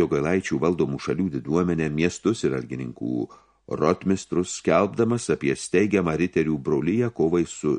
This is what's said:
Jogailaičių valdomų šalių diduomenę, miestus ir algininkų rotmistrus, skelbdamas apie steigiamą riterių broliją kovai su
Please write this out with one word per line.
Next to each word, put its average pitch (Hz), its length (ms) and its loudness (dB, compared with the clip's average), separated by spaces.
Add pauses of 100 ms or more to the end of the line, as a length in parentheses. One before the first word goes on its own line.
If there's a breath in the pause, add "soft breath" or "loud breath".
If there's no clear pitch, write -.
Jogailaičių 76 580 0
valdomų 76 400 2
šalių 82 280 -2 (100)
diduomenę, 80 500 0
miestus 87 560 0
ir 67 140 0
algininkų 60 720 -6 (420 loud breath)
rotmistrus, 90 880 0
skelbdamas 104 720 2
apie 69 260 0
steigiamą 92 600 0
riterių 78 400 0
broliją 78 560 0
kovai 82 320 2
su - 320 -2